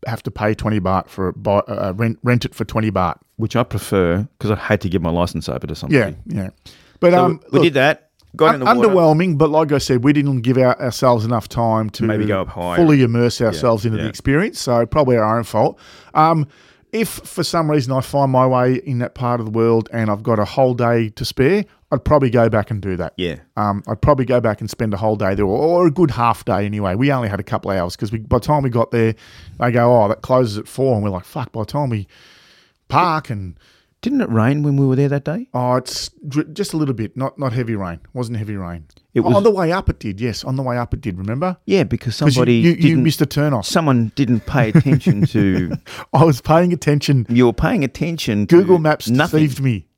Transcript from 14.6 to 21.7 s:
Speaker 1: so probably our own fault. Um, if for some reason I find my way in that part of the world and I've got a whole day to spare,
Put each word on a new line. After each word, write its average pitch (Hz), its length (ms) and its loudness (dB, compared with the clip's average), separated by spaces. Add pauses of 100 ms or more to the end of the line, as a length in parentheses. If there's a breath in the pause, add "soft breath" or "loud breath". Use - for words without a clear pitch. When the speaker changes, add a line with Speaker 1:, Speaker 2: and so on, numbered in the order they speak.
Speaker 1:
so 117 280 0
probably 127 300 2
our 110 200 0
own 117 60 -4
fault. 110 340 -2 (380 loud breath)
Um, 156 320 2 (440 soft breath)
if 220 180 -2
for - 340 -8
some 165 260 -2
reason 139 240 0
I 131 80 0
find 139 300 0
my 127 160 4
way 127 280 2
in 127 240 -4
that 120 140 -4
part 120 260 -2
of 113 60 -6
the 107 60 -8
world 113 420 2
and 113 160 -2
I've 104 140 -4
got 113 160 0
a 104 60 0
whole 127 280 0
day 117 360 0
to - 160 -10
spare, 175 400 0 (260 soft breath)